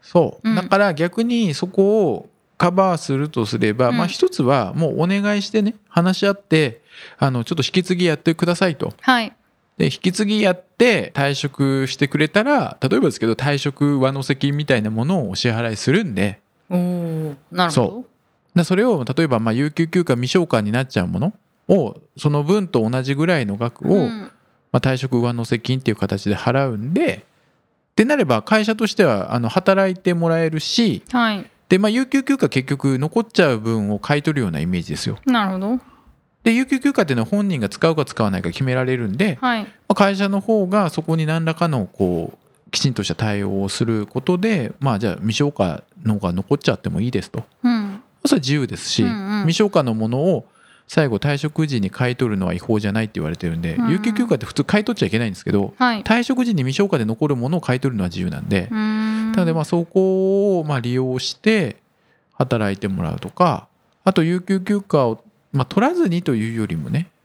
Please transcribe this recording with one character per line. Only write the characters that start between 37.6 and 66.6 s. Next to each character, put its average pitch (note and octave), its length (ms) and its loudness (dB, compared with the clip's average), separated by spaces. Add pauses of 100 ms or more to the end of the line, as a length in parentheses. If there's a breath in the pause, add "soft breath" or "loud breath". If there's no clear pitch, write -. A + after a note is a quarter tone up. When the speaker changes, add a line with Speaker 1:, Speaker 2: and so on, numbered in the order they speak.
Speaker 1:
使 - 180 0
う E3 80 2
か D3+ 80 0
使 - 200 -2
わ G2+ 80 2
な F#2 80 -2
い - 20 -4
か - 80 -2
決 C3 140 -4
め B2+ 100 0
ら B2+ 100 0
れ B2+ 140 0
る A#2 100 -2
ん G2 80 -4
で、 F3 260 0
Speaker 2:
は A#3+ 180 -2
い。 G3+ 40 -8
Speaker 1:
ま - 60 -14 (200)
あ、 G3 60 4
会 G3+ 200 4
社 G3 120 0
の G3 120 -2
方 G#3 280 0
が F#3+ 220 0
そ D#3 140 -4
こ D#3+ 120 0
に D#3+ 100 0
何 D#3+ 200 -2
ら D#3+ 80 0
か E3+ 140 0
の、 B2 180 0
こ F2 480 -2 (320)
う、 - 60 -16
き - 80 -4
ち C#3 100 2
ん B2 40 -2
と G2+ 100 -4
し - 40 -4
た E2 80 -4
対 G#2 280 -2
応 G2 180 -2
を G2 80 -2
す - 160 -2
る A2 220 -2
こ - 140 -6
と F3+ 160 0
で、 F#3 420 -2
ま C3+ 140 0
あ、 G2 60 0
じ A2+ 80 -2
ゃ F#2 40 0
あ、 - 40 -4
未 G#2+ 180 -4
消 C#3+ 180 0
化 F2+ 320 -2 (200)
の G#2+ 140 0
が F#2 160 -2
残 G2 220 0
っ - 20 -8
ち - 120 0
ゃ G#2+ 60 0
っ - 40 -18
て - 100 -6
も F2 120 -2
い A#2+ 80 -2
い - 20 -4
で G2 100 -2
す - 80 -14
と。 - 140 -8 (200)
Speaker 2:
う A#3+ 60 2
ん。 G#3 320 -4 (240)
Speaker 1:
そ C#4+ 100 2
れ - 20 2
は - 20 2
自 C3+ 140 0
由 C#3+ 140 0
で F2 100 -8
す - 120 -10
し、 A2+ 140 0
Speaker 2:
う G2 40 2
ん - 20 2
う G#3 300 -4
ん。 - 20 0
Speaker 1:
未 E3 120 2
消 G#3 160 2
化 E3 140 2
の A#2 100 0
も A2 140 -2
の B2 120 -2
を D#3+ 280 0 (400 soft breath)
最 D3+ 200 2
後 A2 100 0
退 C#3+ 200 0
職 D#3 300 -2
時 C3 140 -2
に F#2+ 80 0
買 B2 240 -2
い - 20 -2
取 A#2+ 160 0
る G2+ 60 -2
の F#2 80 0
は F2 80 -2
違 F2+ 60 -4
法 A2 200 0
じ G#2 80 -2
ゃ G2 40 0
な G#2+ 100 0
い A2 40 -2
っ - 20 -10
て - 80 -14
言 E2+ 80 -4
わ D2+ 60 -2
れ E2+ 80 -6
て F2 100 -6
る E2 100 -2
ん E2+ 40 -4
で、 E2 140 -4
Speaker 2:
う A#3 120 0
ん。 - 40 0
Speaker 1:
有 G3 80 2
給 G#3+ 140 -2
休 A#3+ 120 -2
暇 G3 100 0
っ - 20 -6
て A2 80 -6
普 - 80 -16
通 C#3+ 100 -2
買 G3+ 180 2
い - 20 -6
取 A#3 120 -2
っ - 40 -14
ち - 40 2
ゃ - 20 2
い F2+ 40 -2
け A2 100 0
な A#2 60 0
い G#2+ 40 -2
ん F#2 40 -6
で - 40 -10
す - 80 -18
け - 60 -2
ど、 G2+ 260 0
Speaker 2:
は B3 180 0
い。 G3 80 -8
Speaker 1:
退 A#3 200 2
職 B3+ 220 0
時 A#3 80 0
に C#3+ 100 0
未 C3+ 100 -2
消 G3+ 160 0
化 D#3 80 0
で A2+ 80 0
残 A2+ 240 -2
る C#3 60 0
も A#2+ 140 -4
の F3 100 -2
を - 20 -4
買 B2+ 160 0
い - 20 -2
取 C3+ 120 0
る A2+ 60 -4
の F#2+ 60 0
は F2+ 60 -2
自 F#2 100 -8
由 F2+ 100 -4
な E2 100 -6
ん - 100 -8
で、 F#2+ 220 0
Speaker 2:
う - 20 -4
ー A3 40 -2
ん。 - 540 -2
Speaker 1:
な A3 60 0
の F3 80 2
で、 E3 80 0
ま E3 80 0
あ、 D3 40 -2
そ E3+ 200 -2
こ F#3+ 760 2
を、 D#3 40 -4
ま D3+ 120 -2
あ、 B2 40 0
利 A#2+ 140 -2
用 B2+ 260 -2
し - 140 -6
て G3+ 440 0 (560)
働 A2 400 0
い F#2+ 40 -6
て G2+ 100 -6
も F#2 160 -4
ら E2 100 -4
う F2 60 -8
と F#2 100 -10
か、 D#3 380 0 (360)
あ F#3+ 100 2
と E3 100 4
有 F3 180 0
給 F#3+ 180 0
休 G3+ 220 0
暇 C#3+ 240 2
を、 A2+ 180 -2 (300)
ま C3+ 100 2
あ、 - 20 2
取 G3+ 200 0
ら E4 80 2
ず E4+ 160 0
に E3+ 140 -2
と C3+ 120 0
い A2 160 -2
う - 20 -8
よ A2 120 -2